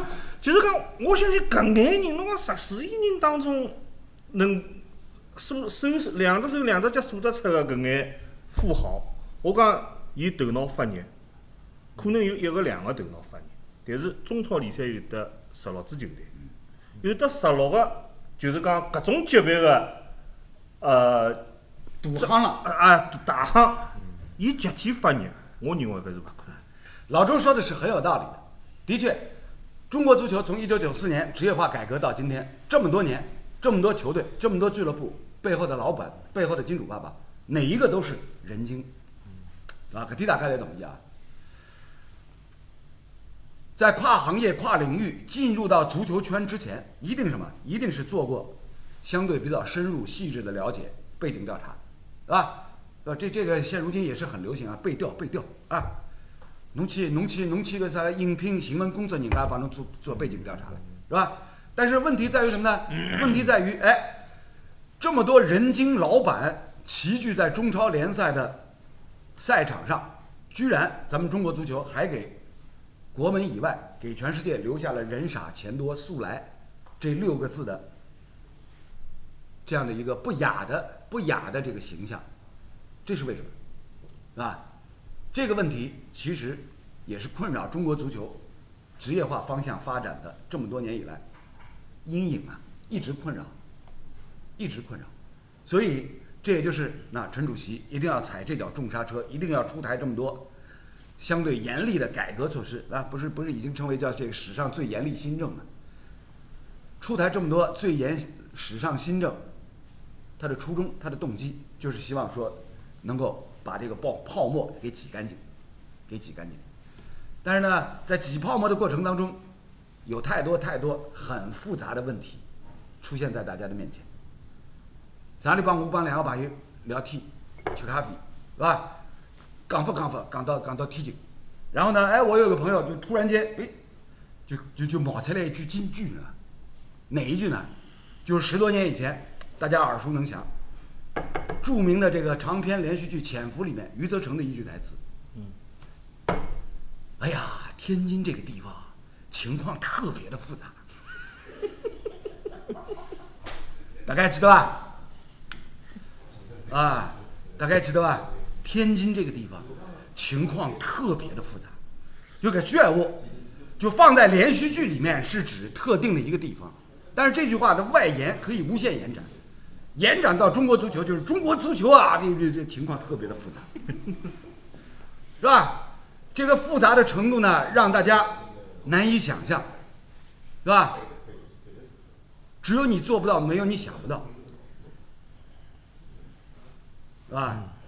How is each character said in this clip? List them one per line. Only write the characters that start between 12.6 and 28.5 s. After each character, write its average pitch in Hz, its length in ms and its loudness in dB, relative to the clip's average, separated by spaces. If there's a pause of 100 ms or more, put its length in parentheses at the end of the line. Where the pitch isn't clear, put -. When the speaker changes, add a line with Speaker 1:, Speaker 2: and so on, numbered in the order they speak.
Speaker 1:
两 98 220 -2
个 120 100 -4
头 107 120 -8
脑 82 160 -14
发 - 160 -16
热， 82 60 -12 (420)
但 120 120 -4
是 175 280 -6
中 233 180 -2
超 190 140 0
联 117 120 -2
赛 127 140 -6
有 113 160 -4 (100)
得 107 220 -6 (220)
十 - 160 -12
六 92 140 -8
支 151 120 -12
球 120 120 -8
队， - 200 -14 (760)
有 208 100 2
得 285 120 2
十 277 220 2
六 139 220 6
个， - 400 2 (280)
就 143 140 0
是 160 80 0
讲 170 320 2
搿 147 100 -2
种 277 240 2
级 240 140 8
别 165 220 6
的， 143 500 6 (680)
呃， 123 520 6 (680)
Speaker 2:
大 147 260 -2
行 233 160 6
了。 - 60 4 (160)
Speaker 1:
啊， 175 320 10 (280)
大 135 200 2
行， - 320 8 (580)
伊 240 180 0
集 208 140 -2
体 214 240 -2
发 180 220 4
热， 113 80 0 (380)
我 147 140 -4
认 131 160 -2
为 95 120 -4
搿 92 100 -8
是 90 80 -10
勿 82 40 -12 (120)
可 - 140 -16
能。 - 60 -14 (520)
Speaker 2:
老 160 160 6
周 277 160 6
说 269 140 8
的 226 80 2
是 - 120 -2
很 - 140 -2
有 196 140 2
道 170 160 4
理 - 80 -4
的， - 140 -14 (460)